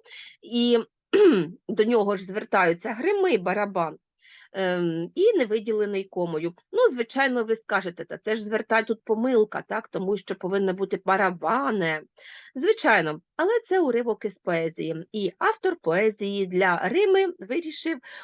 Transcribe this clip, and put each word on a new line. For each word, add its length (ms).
і 380
<clears throat> 560
до 160
нього 320
ж 80
звертаються 680
грими, 440
барабан. 600
Ем, 640
і 220
не 80
виділений 580
комою. 500
Ну, 200
звичайно, 520
ви 120
скажете: 500
«Та 120
це 180
ж 80
звертай, 440
тут 160
помилка, 640
так? 200
Тому 300
що 180
повинна 380
бути 320
барабане». 960
Звичайно, 640
але 280
це 160
уривок 460
із 120
поезії. 760
І 280
автор 360
поезії 720
для 380
рими 560
вирішив 600